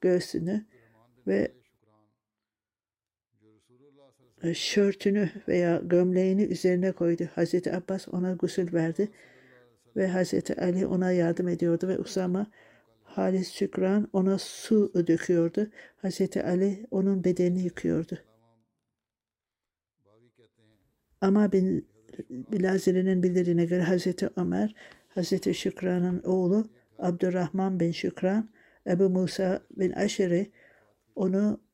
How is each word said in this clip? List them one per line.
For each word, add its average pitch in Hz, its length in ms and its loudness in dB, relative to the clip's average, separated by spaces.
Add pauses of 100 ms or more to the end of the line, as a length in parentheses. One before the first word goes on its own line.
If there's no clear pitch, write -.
göğsünü 180 640 0 (600)
ve, 196 260 0 (3000)
e, 170 120 -2
şörtünü 202 760 0 (180)
veya 175 360 2
gömleğini 185 600 2
üzerine 180 480 0
koydu. 170 320 0 (100)
Hazreti 170 380 0
Abbas 185 360 -6
ona 180 240 -2
gusül 175 400 -2
verdi 170 380 0 (840)
ve 190 120 2
Hazreti 180 520 -2
Ali 180 260 0
ona 185 260 0
yardım 175 360 0
ediyordu 170 400 0
ve 190 100 -2
Usama 185 520 -4 (520)
Halis 190 500 -2
Şükran 196 600 0
ona 196 260 2
su 202 680 0
döküyordu. 170 640 2 (260)
Hazreti 190 480 -2
Ali 190 460 0
onun 190 340 0
bedenini 180 380 2
yıkıyordu. 165 560 -4 (3000)
Ama 196 320 4
bin, 185 360 2 (420)
Bilazire'nin 185 920 0
bildirdiğine 180 420 2
göre 180 180 0
Hazreti 180 540 0
Ömer, 185 380 -2 (340)
Hazreti 190 460 -2
Şükran'ın 180 680 -2
oğlu 185 480 0 (280)
Abdurrahman 185 840 -2
bin 170 120 0
Şükran, 190 580 -2 (360)
Ebu 190 240 2
Musa 185 500 -2 (100)
bin 190 220 -2
Aşeri 190 600 0 (640)
onu 196 460 0 (140)